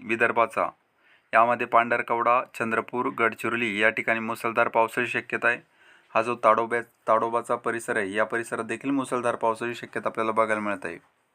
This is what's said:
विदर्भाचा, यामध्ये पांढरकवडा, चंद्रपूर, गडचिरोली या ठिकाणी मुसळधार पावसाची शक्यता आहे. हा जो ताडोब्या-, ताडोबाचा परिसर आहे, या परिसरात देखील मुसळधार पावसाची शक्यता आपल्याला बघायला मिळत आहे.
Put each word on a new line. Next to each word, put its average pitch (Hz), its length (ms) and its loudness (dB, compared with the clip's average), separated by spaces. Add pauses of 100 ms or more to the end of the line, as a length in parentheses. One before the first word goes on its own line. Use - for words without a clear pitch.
विदर्भाचा, 113 680 2 (640)
यामध्ये 120 320 4
पांढरकवडा, 117 760 2 (160)
चंद्रपूर, 113 480 -2
गडचिरोली 113 760 -2
या 110 100 6
ठिकाणी 113 300 -2
मुसळधार 113 480 0
पावसाची 113 380 0
शक्यता 117 420 -2
आहे. 120 100 0 (560)
हा 113 80 2
जो 117 220 -2
ताडोब्या-, 113 640 0
ताडोबाचा 117 480 0
परिसर 117 400 -4
आहे, 98 160 -2
या 107 120 0
परिसरात 117 400 -6
देखील 117 260 -6
मुसळधार 123 460 -2
पावसाची 117 380 -2
शक्यता 113 340 -6
आपल्याला 110 240 -2
बघायला 107 280 0
मिळत 101 260 -6
आहे. 85 120 -10 (360)